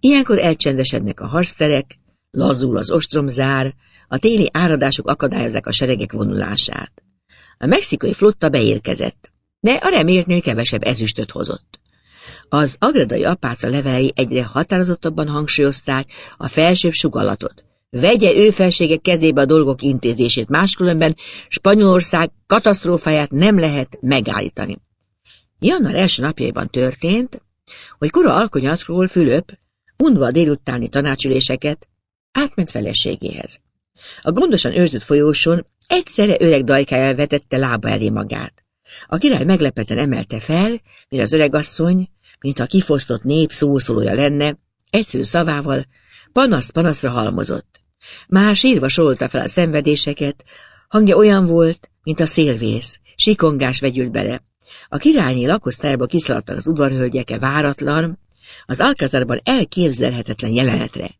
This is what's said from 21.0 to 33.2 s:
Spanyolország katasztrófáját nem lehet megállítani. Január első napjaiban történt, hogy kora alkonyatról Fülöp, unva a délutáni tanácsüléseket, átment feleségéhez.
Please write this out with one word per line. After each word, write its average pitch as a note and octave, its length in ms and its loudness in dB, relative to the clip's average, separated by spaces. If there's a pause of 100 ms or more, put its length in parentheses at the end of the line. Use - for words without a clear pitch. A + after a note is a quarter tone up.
Spanyolország F#3 840 2 (160)
katasztrófáját F3 840 0
nem F#3+ 280 4
lehet C#3+ 420 -2
megállítani. G2+ 760 -4 (800)
Január C#4+ 360 0
első F3 280 0
napjaiban C3 460 -6
történt, E3 720 -4 (560)
hogy D3+ 120 -2
kora D4+ 240 4
alkonyatról E3+ 720 -2
Fülöp, D3 500 0 (400)
unva A#3+ 260 4
a A#2+ 60 0
délutáni C#3 580 0
tanácsüléseket, C3+ 1000 -2 (440)
átment B3+ 380 -2
feleségéhez. - 880 -6 (600)